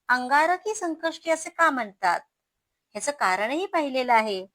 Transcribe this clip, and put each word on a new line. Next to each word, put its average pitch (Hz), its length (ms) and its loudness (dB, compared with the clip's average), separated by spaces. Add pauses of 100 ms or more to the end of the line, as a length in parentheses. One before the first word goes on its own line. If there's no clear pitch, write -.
अंगारकी 302 640 2
संकष्टी 330 560 -4
असे 320 200 -2
का 330 200 2
म्हणतात, 208 500 -2 (720)
ह्याचं 214 200 -4
कारणही 233 540 0
पाहिलेलं 262 460 -2
आहे. 214 420 2